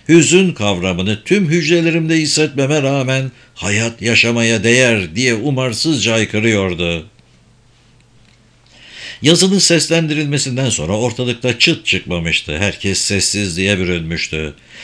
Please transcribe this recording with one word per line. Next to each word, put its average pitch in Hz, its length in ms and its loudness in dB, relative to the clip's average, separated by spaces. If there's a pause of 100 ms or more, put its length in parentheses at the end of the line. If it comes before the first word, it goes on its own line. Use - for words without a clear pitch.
hüzün 170 420 6
kavramını 95 760 -2
tüm 190 240 2
hücrelerimde 165 680 2
hissetmeme 147 640 0
rağmen 135 480 -2 (240)
hayat 117 460 -4
yaşamaya 117 640 2
değer 113 520 2
diye 123 180 0
umarsızca 127 800 -2
haykırıyordu. 95 920 0 (2250)
Yazının 180 380 4
seslendirilmesinden 147 1120 0
sonra 87 280 -2
ortalıkta 120 600 -2
çıt - 260 0
çıkmamıştı. 82 720 -4
Herkes 98 440 -2
sessizliğe 98 760 -2
bürünmüştü. 82 760 -4 (300)